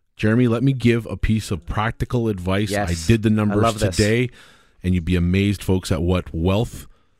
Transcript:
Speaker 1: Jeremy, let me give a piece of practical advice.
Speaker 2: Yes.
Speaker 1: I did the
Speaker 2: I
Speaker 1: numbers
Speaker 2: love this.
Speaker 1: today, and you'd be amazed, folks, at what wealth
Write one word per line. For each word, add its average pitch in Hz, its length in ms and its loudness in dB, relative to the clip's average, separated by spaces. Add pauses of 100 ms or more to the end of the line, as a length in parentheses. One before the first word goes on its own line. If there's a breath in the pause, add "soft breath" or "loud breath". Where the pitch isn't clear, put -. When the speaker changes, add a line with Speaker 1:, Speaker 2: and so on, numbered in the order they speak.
(160)
Speaker 1:
Jeremy, 117 320 4
let 117 140 0
me 139 100 4
give 117 320 2
a - 140 -8
piece 110 320 0
of 90 160 -6
practical 113 640 -2
advice. 95 420 -2
Speaker 2:
Yes. 101 200 -2
Speaker 1:
I 82 160 -4
did 113 160 4
the 113 60 2
Speaker 2:
I 107 40 4
Speaker 1:
numbers 107 300 0
Speaker 2:
love 110 180 0
this. 95 160 -2
Speaker 1:
today, 113 340 2 (520 loud breath)
and 90 120 0
you'd 87 100 0
be 87 100 0
amazed, 95 480 2
folks, 92 300 -2
at 76 80 0
what 87 320 -2
wealth 95 540 -2 (340)